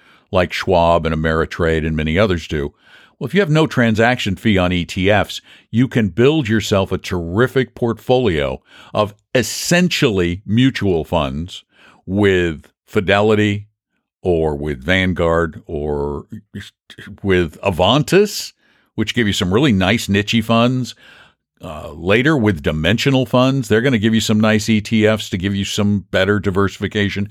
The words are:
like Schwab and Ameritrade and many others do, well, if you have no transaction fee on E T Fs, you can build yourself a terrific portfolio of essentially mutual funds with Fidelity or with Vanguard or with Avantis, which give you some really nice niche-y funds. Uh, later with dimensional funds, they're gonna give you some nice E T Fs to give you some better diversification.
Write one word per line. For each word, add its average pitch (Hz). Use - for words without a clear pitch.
like 90
Schwab 85
and 80
Ameritrade 80
and 78
many 78
others 92
do, 73
well, 143
if -
you 190
have 190
no 156
transaction 113
fee 104
on 90
E 87
T 92
Fs, 101
you 123
can 110
build 131
yourself 104
a 92
terrific 98
portfolio 107
of 107
essentially 113
mutual 101
funds 76
with 90
Fidelity 104
or 80
with 71
Vanguard 85
or 73
with 90
Avantis, 131
which 110
give 117
you 98
some 92
really 131
nice 98
niche-y 104
funds. 117
Uh, 78
later 110
with 104
dimensional 101
funds, 131
they're 107
gonna 127
give 110
you 113
some 107
nice 110
E 110
T 107
Fs 107
to 101
give 98
you 98
some 104
better 98
diversification. 98